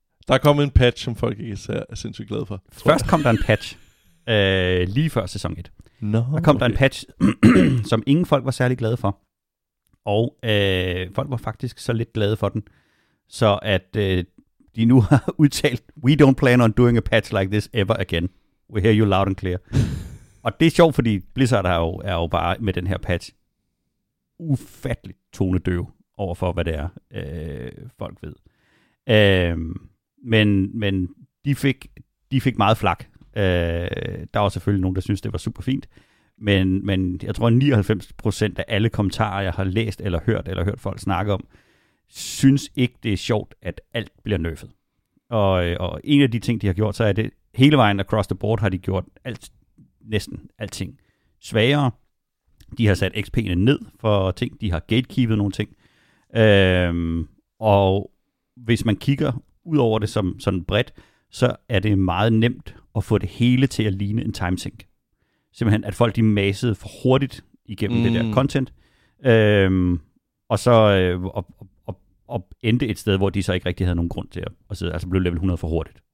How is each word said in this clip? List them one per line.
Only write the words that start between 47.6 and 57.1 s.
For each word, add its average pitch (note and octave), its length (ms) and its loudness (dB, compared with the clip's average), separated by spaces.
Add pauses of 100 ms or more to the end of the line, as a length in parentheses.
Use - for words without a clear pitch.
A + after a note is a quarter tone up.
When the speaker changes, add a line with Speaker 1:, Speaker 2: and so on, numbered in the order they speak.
Speaker 2:
vejen G#2 220 2
across G2 280 -2
the - 100 -4
board G#2+ 220 -2
har G2+ 100 0
de F#2 80 -2
gjort F#2 280 -4 (180)
alt, - 280 -14 (500)
næsten G#2+ 480 -8 (100)
alting - 400 -12 (420)
svagere. B2+ 500 2 (840)
De A2+ 100 2
har G2+ 60 6
sat F#2 180 -2 (140)
X - 20 -16 (100)
P'erne G2 180 -2
ned A2 240 2 (200)
for G2 320 0
ting. - 300 -8
De G#2+ 100 -4
har E2 80 -2
gatekeepet A#2 580 0
nogle G2+ 160 0
ting. G#2 160 -6 (640)
Øhm, F2+ 920 4 (320)